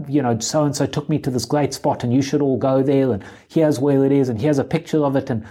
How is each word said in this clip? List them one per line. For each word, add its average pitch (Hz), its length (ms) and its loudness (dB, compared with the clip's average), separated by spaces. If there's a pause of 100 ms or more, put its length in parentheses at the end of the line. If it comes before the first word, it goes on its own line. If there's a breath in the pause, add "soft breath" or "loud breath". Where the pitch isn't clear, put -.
you 139 140 0
know, 123 160 0
so-and-so 147 480 0
took 147 220 -6
me 151 120 0
to 139 100 -4
this 123 140 -2
great 147 280 -2
spot - 320 -4
and 120 80 0
you 135 100 2
should 143 200 0
all 135 160 0
go 131 240 2
there 135 300 2
and 95 120 -4 (240 loud breath)
here's 151 300 2
where 135 260 2
it 139 80 4
is 139 160 4
and 110 120 -4
here's 147 180 2
a 143 60 -2
picture 156 400 -2
of 139 120 0
it 135 140 -2
and 113 200 -4